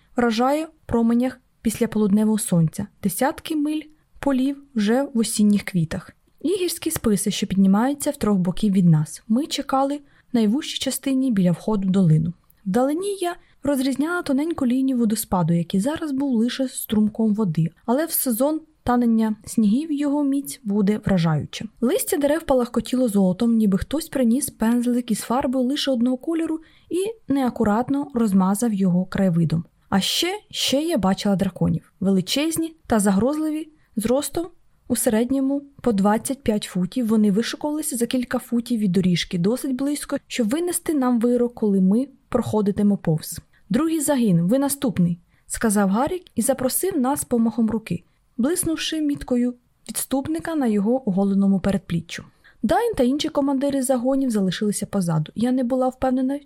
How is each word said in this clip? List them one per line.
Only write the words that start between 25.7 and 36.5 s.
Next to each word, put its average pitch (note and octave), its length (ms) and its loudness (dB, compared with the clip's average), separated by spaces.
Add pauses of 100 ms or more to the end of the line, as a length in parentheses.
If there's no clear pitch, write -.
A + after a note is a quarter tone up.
одного B3+ 260 0
кольору D#4+ 420 -4 (300)
і G4 440 -4
неакуратно B3 800 0
розмазав G3+ 600 2
його F#3 320 2
краєвидом. E3+ 580 0 (260)
А G3 100 2
ще, F4+ 400 -2 (100)
ще - 320 -2
я D#4+ 160 -2
бачила G3 380 0
драконів. F3 640 -2
Величезні C#4 760 0 (120)
та A3+ 120 2
загрозливі, D4 720 0 (260)
зростом C4+ 520 -2 (440)
у B3 40 0
середньому C4+ 680 0 (180)
по B3 100 0
двадцять G#3 520 0
п'ять G#3+ 200 0